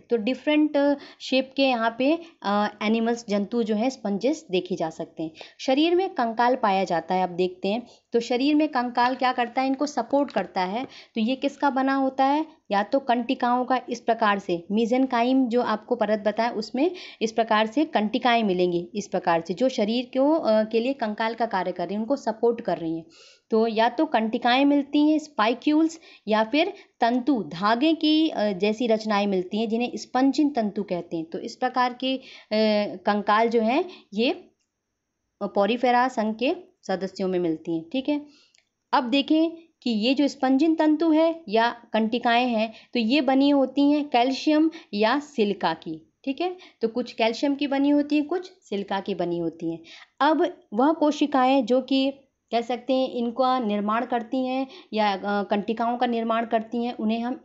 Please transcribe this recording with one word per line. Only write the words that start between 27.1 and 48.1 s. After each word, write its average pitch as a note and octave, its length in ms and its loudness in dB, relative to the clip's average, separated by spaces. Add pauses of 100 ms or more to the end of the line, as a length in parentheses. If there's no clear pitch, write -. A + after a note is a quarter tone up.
धागे A3 500 0
की, D#4 360 2
अ, G#3 220 -2
जैसी G#3+ 360 -2
रचनाएं G#3+ 400 0
मिलती F#3+ 300 -2
हैं, A3 120 -2
जिन्हें A#3 260 -2
स्पंजिन C4+ 540 0
तंतु G#3+ 340 -4
कहते F3 340 -6
हैं। D#3+ 80 -6
तो - 140 -10
इस - 160 -12
प्रकार B3 380 -2
के, C4 240 -4
अ, C4 40 -8 (760)
कंकाल G#3 540 2
जो A#3 120 2
हैं, C4 240 0 (280)
ये, A#3 180 0 (1120)
अ, G3 160 -6
porifera A#3+ 520 2
संघ A3 260 -2
के C4 200 0 (320)
सदस्यों F#3+ 400 -4
में F3+ 120 0
मिलती E3 360 -2
हैं, E3 140 -8
ठीक C4 200 -4
है। D4 160 -2 (680)
अब C4+ 100 2
देखें C#4+ 460 2 (320)
कि B3 80 -4
ये A3+ 240 2
जो C#4+ 140 2
स्पंजिन C4+ 480 2
तंतु D#4 360 2
है E4 380 2
या A3+ 320 0 (120)
कंटिकाएं A#3 540 2
हैं, A3+ 260 -2 (200)
तो A#3+ 60 0
ये B3 220 2
बनी C4+ 280 4
होती C#4+ 420 2
हैं D4 180 0
कैल्शियम D4+ 640 2 (220)
या G#3+ 260 2
सिलिका G3+ 540 -2
की, D#3+ 400 -12 (120)
ठीक C4+ 160 -6
है। F4+ 160 -4 (240)
तो A3+ 60 0
कुछ A#3 260 -4
कैल्शियम A#3 420 0
की C#4+ 120 -4
बनी C#4 220 2
होती D4 260 2